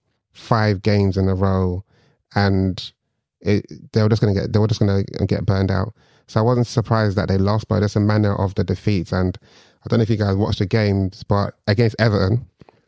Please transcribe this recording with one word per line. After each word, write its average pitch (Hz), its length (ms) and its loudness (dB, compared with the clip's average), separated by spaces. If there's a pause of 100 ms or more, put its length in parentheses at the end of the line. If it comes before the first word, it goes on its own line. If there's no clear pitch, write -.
(320)
five 107 500 0
games 101 340 2
in 95 100 2
a 95 80 0
row, 92 480 -2 (520)
and 95 560 0 (500)
it, 101 240 -2 (280)
they 110 100 2
were 107 60 2
just 110 120 2
gonna 104 140 2
get, 101 180 -2
they 107 60 2
were 107 80 2
just 107 120 -2
gonna 98 240 0 (220)
get 92 220 -2
burned 95 240 0
out. 98 240 -4 (320)
So - 120 -2
I 113 40 2
wasn't 120 240 2
surprised 107 500 0
that 95 100 0
they 95 100 2
lost, 101 300 0
but 98 140 0
that's 101 160 0
a - 20 2
manner 104 360 2
of 98 200 -2
the 104 80 -2
defeats. 98 480 -2
And 92 260 0 (460)
I - 60 -14
don't 113 100 2
know 117 40 2
if 104 60 0
you 117 60 0
guys 101 220 0
watched 107 220 -2
the 104 60 0
games, 98 600 0
but 101 280 0 (120)
against 110 320 0
Everton, 104 460 2 (420)